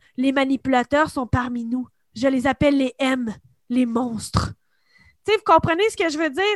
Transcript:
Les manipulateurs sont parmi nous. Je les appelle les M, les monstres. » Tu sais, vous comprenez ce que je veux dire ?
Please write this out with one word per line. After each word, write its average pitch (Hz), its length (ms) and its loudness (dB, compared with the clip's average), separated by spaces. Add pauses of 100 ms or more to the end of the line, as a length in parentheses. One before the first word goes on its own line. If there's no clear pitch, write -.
(160)
Les 262 160 0
manipulateurs 269 760 0
sont 254 160 -6
parmi 240 400 -4
nous. 247 200 -6 (300)
Je 233 100 -2
les 269 200 0
appelle 277 320 2
les 262 200 0
M, 254 340 -2 (360)
les 247 180 2
monstres. » 233 680 -2 (720)
Tu 403 60 2
sais, 440 40 4
vous 381 160 0
comprenez 339 380 4
ce - 60 -8
que 339 120 0
je 302 100 -4
veux 311 120 -2
dire ? 294 120 -4 (140)